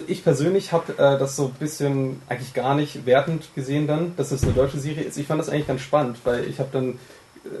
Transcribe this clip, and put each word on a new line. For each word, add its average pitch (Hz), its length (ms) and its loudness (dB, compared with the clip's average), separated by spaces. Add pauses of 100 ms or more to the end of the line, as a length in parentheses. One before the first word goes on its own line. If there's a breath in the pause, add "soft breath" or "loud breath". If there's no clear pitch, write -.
ich 175 160 -4
persönlich 170 500 2
hab, 170 160 2
äh, 139 280 4
das 135 200 0
so 143 80 2
ein 123 140 -4
bisschen 139 680 -2
eigentlich 123 260 -6
gar 131 220 2
nicht 147 300 -2
wertend 143 400 4 (100)
gesehen 143 320 0
dann, 165 300 0
dass 147 140 -2
es 135 120 -2
eine - 100 4
deutsche 139 260 2
Serie 147 240 -4
ist. - 140 -8
Ich 143 100 -4
fand 156 120 0
das 160 100 -2
eigentlich 147 180 0
ganz 131 140 -2
spannend, 127 420 0
weil 123 260 0
ich 143 100 -6
hab 131 120 -4
dann, 127 220 -2 (520 loud breath)
äh, - 40 -12 (100)